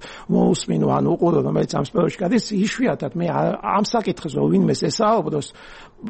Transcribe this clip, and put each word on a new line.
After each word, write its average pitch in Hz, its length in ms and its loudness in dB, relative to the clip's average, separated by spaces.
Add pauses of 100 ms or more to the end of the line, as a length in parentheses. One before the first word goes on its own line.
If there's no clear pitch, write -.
(260)
მოусმინო, - 640 2
ან 139 160 2
უყურო, 165 340 2
რომელიც 151 320 0
ამ 143 160 -2
სფეროში - 320 0
გადის, 196 300 0
იშვიათად 202 640 -2
მე 170 140 -2
ა-, 151 300 0
ამ 202 260 0
საკითხზე, 180 520 -2
რომ 143 140 2
ვინმეს 165 320 2
ესაუბროს, 160 640 0 (640)